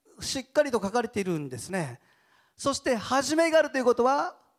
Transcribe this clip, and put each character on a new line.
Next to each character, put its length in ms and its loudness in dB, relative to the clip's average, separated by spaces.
し 200 -6
っ 60 -8
か 180 2
り 80 -6
と 120 0
書 80 -4
か 100 0
れ 60 -2
て 120 -6
い 40 0
る 160 -2
ん 100 -8
で 80 -10
す 120 -12
ね。 300 -6
そ 160 -2
し 60 -8
て 160 0
初 400 -2
め 160 4
が 80 6
あ 20 8
る 100 -2
と 60 -2
い 40 2
う 40 -2
こ 80 6
と 100 0
は 320 0